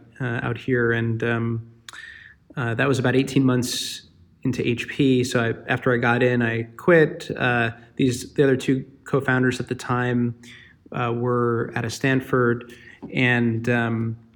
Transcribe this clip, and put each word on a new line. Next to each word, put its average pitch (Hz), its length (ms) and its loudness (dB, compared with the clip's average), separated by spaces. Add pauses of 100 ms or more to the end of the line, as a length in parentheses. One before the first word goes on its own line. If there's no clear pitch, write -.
(200)
uh, 123 220 -4
out 120 160 -4
here, 120 360 0
and, 113 300 -2
um, 117 480 -2 (840)
uh, 117 180 -4
that 131 140 0
was 131 100 2
about 123 180 0
eighteen 135 280 2
months - 600 -2 (400)
into 127 220 -2
H 117 220 -2
P. 131 380 2
So - 180 -2
I, 113 280 -4
after 127 220 0
I 120 40 2
got 120 260 2
in, 123 180 4
I 113 220 0 (140)
quit. - 580 4
Uh, 120 360 0 (260)
these, 127 380 0
the 151 80 4
other 131 120 4
two 135 300 0 (180)
co-founders 127 560 0
at 120 80 -8
the 123 80 -6
time, 123 600 -2 (580)
uh, 120 200 -4
were 120 640 0
out 120 80 -4
of 117 80 -6
Stanford, 127 800 0 (420)
and, 120 540 0
um, 113 500 -2 (180)